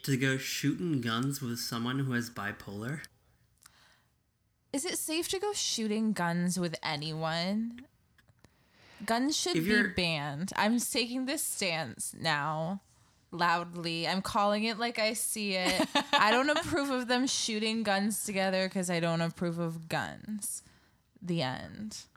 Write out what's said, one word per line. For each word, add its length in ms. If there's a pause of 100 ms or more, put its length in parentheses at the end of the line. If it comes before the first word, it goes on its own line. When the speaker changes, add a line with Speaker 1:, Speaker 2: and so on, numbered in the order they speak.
Speaker 1:
to 140
go 200
shooting 640
guns 400
with 200
someone 400
who 120
has 180
bipolar? 720 (1700)
Speaker 2:
Is 140
it 140
safe 320
to 100
go 140
shooting 580
guns 480
with 220
anyone? 1040 (1160)
Guns 300
should 220
Speaker 1:
If 80
Speaker 2:
be 60
Speaker 1:
you're 180
Speaker 2:
banned. 680
I'm 220
taking 460
this 180
stance 760
now, 640 (480)
loudly. 760
I'm 140
calling 440
it 140
like 200
I 160
see 400
it. 340 (120)
Speaker 3:
<laughs> 120
Speaker 2:
I 180
don't 200
approve 400
of 180
them 180
shooting 560
guns 420
together 440
'cause 220
I 100
don't 220
approve 360
of 300
guns. 720 (600)
The 180
end. 560 (200)